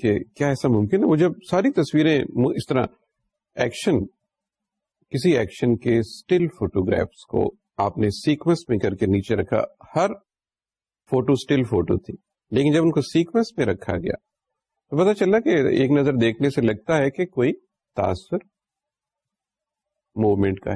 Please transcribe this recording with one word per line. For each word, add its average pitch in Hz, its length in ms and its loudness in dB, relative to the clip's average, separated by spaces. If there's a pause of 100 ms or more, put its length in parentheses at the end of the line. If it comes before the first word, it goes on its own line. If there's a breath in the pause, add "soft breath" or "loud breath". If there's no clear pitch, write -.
کہ 107 160 2 (180)
کیا 147 120 -2
ایسا 139 220 0
ممکن 110 340 2
ہے؟ - 60 2
وہ 156 60 4
جب 170 160 2 (180)
ساری 202 300 0
تصویریں 156 380 2 (180)
م-، 123 200 2
اس 135 120 -8
طرح 127 180 0 (720)
ایکشن، 127 460 0 (1080)
کسی 139 260 2
ایکشن 117 400 -2
کے 117 220 0
اسٹل 175 480 -2 (100)
فوٹوگرافز 92 720 -2
کو 95 100 0 (440)
آپ 101 120 -4
نے 107 120 2 (100)
سیکوینس 156 500 -2
میں 113 140 0
کر 98 160 -2
کے 110 60 -2 (100)
نیچے 101 200 -2
رکھا، 98 280 0 (320)
ہر 196 180 0 (1000)
فوٹو 131 220 2
اسٹل 131 380 0
فوٹو 95 340 0
تھی، - 100 -14 (360)
لیکن 139 220 2
جب 165 100 4
ان 165 80 4
کو 147 100 0
سیکوینس 170 560 -2
میں 151 80 0
رکھا 92 380 -4
گیا - 120 -4 (760)
تو 143 60 -4
پتہ 190 220 2
چلا 202 200 2
کہ 262 100 -2
ایک 135 420 2
نظر 143 300 2
دیکھنے 117 340 0
سے 131 60 -2
لگتا 113 360 0
ہے 139 140 0
کہ 185 140 -4
کوئی 131 280 -2 (440)
تاثر 95 480 -4 (1700)
موومنٹ 98 480 0
کا - 120 -4